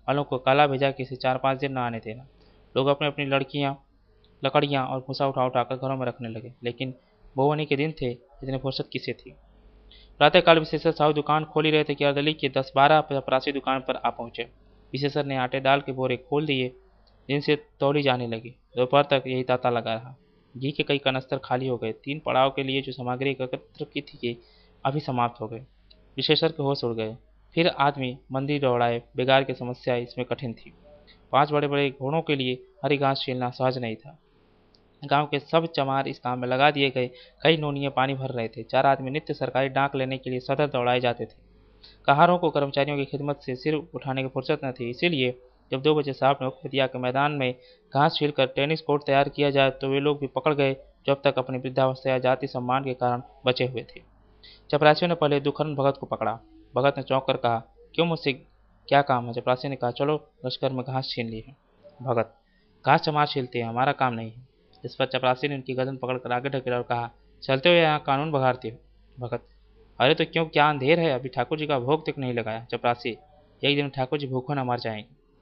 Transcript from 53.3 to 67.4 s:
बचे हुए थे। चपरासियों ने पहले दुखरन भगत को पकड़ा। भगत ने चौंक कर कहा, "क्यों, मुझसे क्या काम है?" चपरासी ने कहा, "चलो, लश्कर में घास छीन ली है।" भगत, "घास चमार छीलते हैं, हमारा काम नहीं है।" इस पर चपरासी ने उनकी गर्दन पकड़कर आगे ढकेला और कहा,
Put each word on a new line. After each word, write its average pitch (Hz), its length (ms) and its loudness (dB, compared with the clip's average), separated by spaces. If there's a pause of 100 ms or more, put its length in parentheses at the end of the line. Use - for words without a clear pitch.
बचे 127 200 2
हुए 123 200 -6 (100)
थे। - 140 -20 (600)
चपरासियों 151 380 4
ने 170 60 0
पहले 143 260 2
दुखरन 147 340 -2
भगत 139 260 0
को - 60 -12
पकड़ा। 110 340 -4 (360)
भगत 135 200 2
ने 135 60 -6
चौंक 131 240 -2
कर 131 100 0
कहा, 117 220 0 (360)
"क्यों, 165 120 2
मुझसे 156 260 -2 (560)
क्या 143 140 6
काम 123 240 0
है?" 117 60 -8
चपरासी 127 360 -2
ने 135 80 -6
कहा, 120 140 -4
"चलो, 147 400 -2 (160)
लश्कर 131 260 -2
में 127 120 -6
घास 131 240 -6
छीन 117 200 -6
ली 110 180 -12
है।" 135 100 -20 (460)
भगत, 117 320 -2 (520)
"घास 147 140 4
चमार 151 260 0
छीलते 127 320 -6
हैं, 117 80 -4
हमारा 120 260 0
काम 127 220 -2
नहीं 113 180 -10
है।" 120 160 -20 (360)
इस 127 100 -12
पर 135 120 0
चपरासी 131 420 0
ने 143 60 -6
उनकी 131 200 -6
गर्दन 127 220 -2
पकड़कर 123 360 -4
आगे 123 160 -2
ढकेला 127 280 -4
और 120 60 -2
कहा, 120 280 -4 (320)